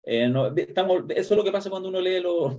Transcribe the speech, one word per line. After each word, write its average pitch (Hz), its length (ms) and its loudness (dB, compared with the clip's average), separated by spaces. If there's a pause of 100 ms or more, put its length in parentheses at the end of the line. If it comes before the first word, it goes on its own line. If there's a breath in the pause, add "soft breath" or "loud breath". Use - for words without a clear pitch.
Eh, 120 260 2
no, 131 220 2
de-, 156 120 0
estamos, 185 480 0
eso 190 240 0
es 208 40 6
lo 202 60 2
que 190 80 2
pasa 196 180 -2
cuando 190 180 -6
uno 185 120 -2
lee 185 200 0
los, 170 380 0